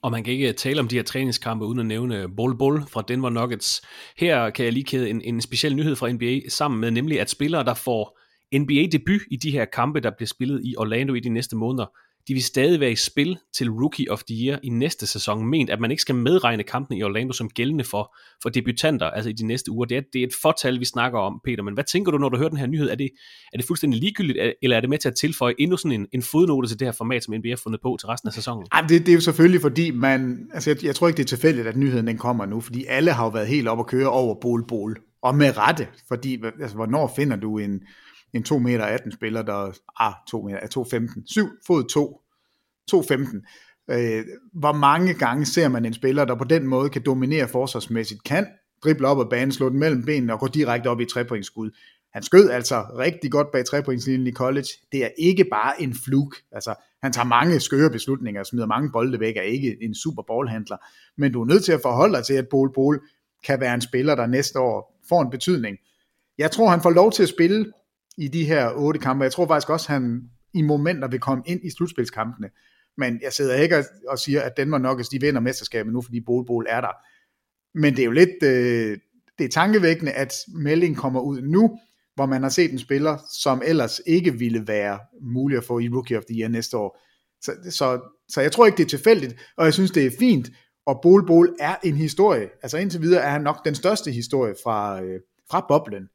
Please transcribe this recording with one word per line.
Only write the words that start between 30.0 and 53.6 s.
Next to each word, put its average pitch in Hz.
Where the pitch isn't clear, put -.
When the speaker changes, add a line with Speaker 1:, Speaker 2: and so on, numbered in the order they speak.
Speaker 2:
altså 156
jeg, 151
jeg 143
tror 175
ikke, 165
det 143
er 135
tilfældigt, 123
at 113
nyheden 127
den 113
kommer 117
nu, 107
fordi 120
alle 143
har 120
jo 113
været 107
helt 131
op 113
at 113
køre 131
over 123
Bol 117
Bol, 110
og 127
med 139
rette, 139
fordi 127
hva-, 110
altså, 110
hvornår 117
finder 139
du 107
en, 101
en 117
to 147
meter 120
atten 110
spiller, 113
der, 101
ah, 107
to 113
meter, 101
er 107
to 127
femten, 113
syv 214
fod 156
to, 143
to 180
femten. 131
Øh, 113
hvor 151
mange 151
gange 139
ser 165
man 120
en 113
spiller, 135
der 123
på 120
den 143
måde 131
kan 135
dominere 131
forsvarsmæssigt, 117
kan 190
drible 139
op 139
ad 120
banen, 127
slå 131
den 135
mellem 143
benene 131
og 107
gå 131
direkte 123
op 120
i 120
et 117
trepointsskud? 113
Han 107
skød 185
altså 123
rigtig 147
godt 143
bag 127